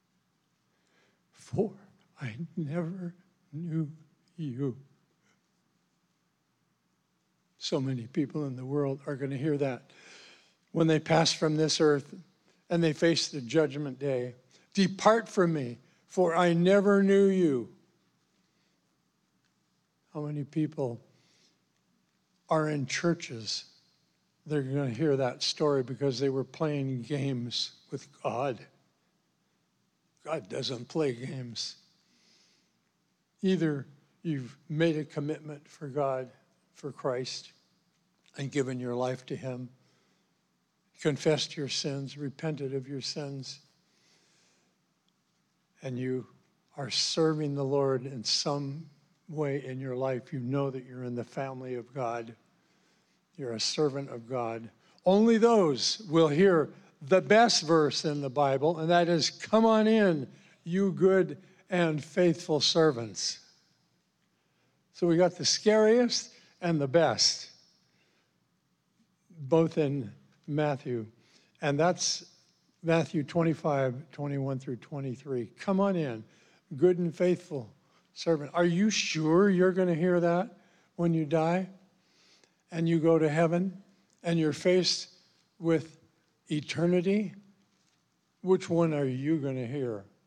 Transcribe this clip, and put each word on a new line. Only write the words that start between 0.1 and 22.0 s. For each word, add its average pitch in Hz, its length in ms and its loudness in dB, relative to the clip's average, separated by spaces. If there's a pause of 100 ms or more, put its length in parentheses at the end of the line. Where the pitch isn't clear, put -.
for - 400 -4 (480)
I 117 160 -10 (200)
never 170 580 -6 (380)
knew 160 380 -6 (460)
you." 135 400 -6 (2750)
So - 240 -2
many 131 260 -4
people 151 380 -4
in 131 120 -8
the 127 100 -12
world 139 400 -2
are 147 100 -6
gonna 135 220 -6
hear 147 180 0
that 135 340 -4 (840)
when 165 140 2
they 156 140 4
pass 160 320 2
from 156 240 -2
this 156 240 0
earth 147 340 2 (540)
and 170 160 0
they 160 80 2
face 165 360 2
the 151 120 -10
judgment 139 580 -2
day. 127 360 -4 (400)
"Depart 208 560 2
from 170 240 2
me, 123 240 -6 (300)
for 175 280 0
I 175 160 4
never 196 500 4
knew 196 240 6
you." 156 480 2 (2500)
How 156 80 -10
many 147 240 -6
people 143 560 -4 (1500)